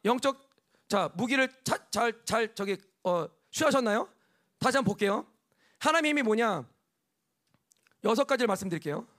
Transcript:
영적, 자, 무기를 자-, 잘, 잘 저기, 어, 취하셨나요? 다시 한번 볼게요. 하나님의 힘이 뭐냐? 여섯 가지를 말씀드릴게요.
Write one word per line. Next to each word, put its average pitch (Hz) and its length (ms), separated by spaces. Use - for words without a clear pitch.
영적, 262 460
자, 185 240
무기를 254 340
자-, - 260
잘, 226 360
잘 220 280
저기, 196 240
어, 175 240
취하셨나요? 262 580
다시 262 180
한번 208 140
볼게요. 202 340
하나님의 311 300
힘이 294 140
뭐냐? 214 440
여섯 226 220
가지를 254 220
말씀드릴게요. 175 600